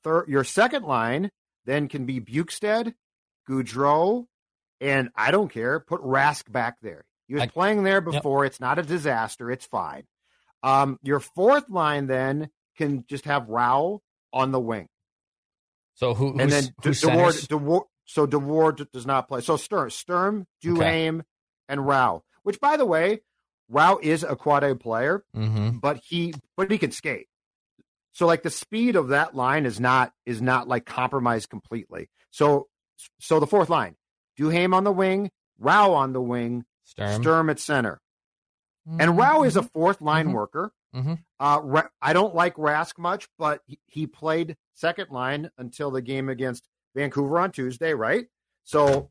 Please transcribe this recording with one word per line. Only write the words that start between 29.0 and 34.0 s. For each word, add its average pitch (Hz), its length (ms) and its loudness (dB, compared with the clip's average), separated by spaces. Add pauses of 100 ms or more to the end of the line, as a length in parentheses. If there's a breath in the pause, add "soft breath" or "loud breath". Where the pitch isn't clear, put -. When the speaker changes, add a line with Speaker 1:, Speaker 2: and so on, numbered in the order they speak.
Speaker 1:
that 147 260 2
line 135 320 0
is 104 140 -4
not, 127 320 4 (120)
is 117 160 -6
not, 127 280 0
like, 120 180 -2
compromised 123 640 -2
completely. 98 580 -14 (220)
So, 147 380 2 (520)
so 160 200 2
the 151 60 0
fourth 196 220 2
line, 120 280 -2 (420)